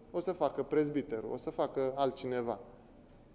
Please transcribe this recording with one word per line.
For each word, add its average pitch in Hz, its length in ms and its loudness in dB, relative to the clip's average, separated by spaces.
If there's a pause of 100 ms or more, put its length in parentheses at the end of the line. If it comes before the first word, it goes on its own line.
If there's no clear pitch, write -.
(120)
o 175 80 0
să 175 120 0
facă 143 320 2
prezbiterul, 139 680 0
o 127 60 -4
să 139 120 -6
facă 135 460 0
altcineva." 127 640 0 (760)